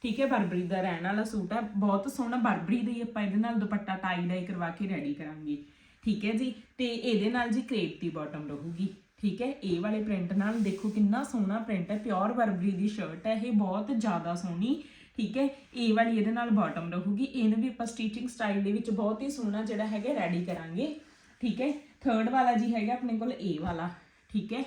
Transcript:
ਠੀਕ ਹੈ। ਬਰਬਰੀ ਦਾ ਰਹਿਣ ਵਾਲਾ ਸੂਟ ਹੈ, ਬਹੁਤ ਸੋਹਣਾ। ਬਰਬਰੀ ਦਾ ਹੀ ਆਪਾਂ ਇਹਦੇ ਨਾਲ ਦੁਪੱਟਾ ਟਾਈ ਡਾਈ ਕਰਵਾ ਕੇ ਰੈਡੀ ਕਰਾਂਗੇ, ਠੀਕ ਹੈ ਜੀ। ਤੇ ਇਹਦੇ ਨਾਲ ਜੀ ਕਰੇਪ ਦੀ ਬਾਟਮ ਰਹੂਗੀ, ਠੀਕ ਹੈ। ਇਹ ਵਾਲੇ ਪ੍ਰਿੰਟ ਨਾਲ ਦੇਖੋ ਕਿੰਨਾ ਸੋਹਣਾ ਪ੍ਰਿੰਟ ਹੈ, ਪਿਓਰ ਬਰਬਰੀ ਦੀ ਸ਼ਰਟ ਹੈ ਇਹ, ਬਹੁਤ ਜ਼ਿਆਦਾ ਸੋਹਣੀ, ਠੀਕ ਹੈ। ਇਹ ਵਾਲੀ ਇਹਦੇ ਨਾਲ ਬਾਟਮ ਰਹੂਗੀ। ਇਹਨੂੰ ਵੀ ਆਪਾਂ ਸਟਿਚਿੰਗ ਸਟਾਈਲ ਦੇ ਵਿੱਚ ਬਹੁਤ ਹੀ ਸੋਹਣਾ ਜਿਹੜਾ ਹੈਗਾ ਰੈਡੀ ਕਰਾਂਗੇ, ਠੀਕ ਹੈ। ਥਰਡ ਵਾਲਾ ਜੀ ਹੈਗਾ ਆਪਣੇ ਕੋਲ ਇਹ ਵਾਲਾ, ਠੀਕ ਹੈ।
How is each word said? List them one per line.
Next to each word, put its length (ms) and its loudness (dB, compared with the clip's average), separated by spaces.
ਠੀਕ 180 0
ਹੈ। 60 6
ਬਰਬਰੀ 360 2
ਦਾ 180 0
ਰਹਿਣ 240 -2
ਵਾਲਾ 200 0
ਸੂਟ 280 -2
ਹੈ, 80 0
ਬਹੁਤ 520 2
ਸੋਹਣਾ। 240 -2
ਬਰਬਰੀ 440 2
ਦਾ 120 0
ਹੀ 80 -4
ਆਪਾਂ 220 -4
ਇਹਦੇ 140 0
ਨਾਲ 180 2
ਦੁਪੱਟਾ 420 0
ਟਾਈ 320 -2
ਡਾਈ 160 0
ਕਰਵਾ 260 -4
ਕੇ 180 -4
ਰੈਡੀ 260 -2
ਕਰਾਂਗੇ, 420 -6
ਠੀਕ 220 0
ਹੈ 80 2
ਜੀ। 220 -2
ਤੇ 80 0
ਇਹਦੇ 440 2
ਨਾਲ 200 0
ਜੀ 120 2
ਕਰੇਪ 380 -2
ਦੀ 80 -2
ਬਾਟਮ 400 -6
ਰਹੂਗੀ, 400 -4
ਠੀਕ 240 -2
ਹੈ। 40 0
ਇਹ 340 -2
ਵਾਲੇ 240 0
ਪ੍ਰਿੰਟ 280 -2
ਨਾਲ 300 2
ਦੇਖੋ 260 0
ਕਿੰਨਾ 360 4
ਸੋਹਣਾ 340 0
ਪ੍ਰਿੰਟ 320 -2
ਹੈ, 80 0
ਪਿਓਰ 340 0
ਬਰਬਰੀ 380 2
ਦੀ 180 0
ਸ਼ਰਟ 380 -6
ਹੈ 80 2
ਇਹ, 180 -2
ਬਹੁਤ 440 2
ਜ਼ਿਆਦਾ 380 0
ਸੋਹਣੀ, 480 -2
ਠੀਕ 220 -2
ਹੈ। 100 4
ਇਹ 200 4
ਵਾਲੀ 240 4
ਇਹਦੇ 120 4
ਨਾਲ 200 0
ਬਾਟਮ 420 2
ਰਹੂਗੀ। 320 0
ਇਹਨੂੰ 360 2
ਵੀ 80 0
ਆਪਾਂ 180 -4
ਸਟਿਚਿੰਗ 420 -4
ਸਟਾਈਲ 340 0
ਦੇ 100 2
ਵਿੱਚ 180 -2
ਬਹੁਤ 320 0
ਹੀ 80 -2
ਸੋਹਣਾ 320 -2
ਜਿਹੜਾ 240 -2
ਹੈਗਾ 260 -2
ਰੈਡੀ 320 0
ਕਰਾਂਗੇ, 560 -4
ਠੀਕ 200 0
ਹੈ। 120 2
ਥਰਡ 280 4
ਵਾਲਾ 240 4
ਜੀ 220 2
ਹੈਗਾ 180 0
ਆਪਣੇ 260 -2
ਕੋਲ 140 -2
ਇਹ 280 -2
ਵਾਲਾ, 300 -4
ਠੀਕ 240 -2
ਹੈ। 140 -2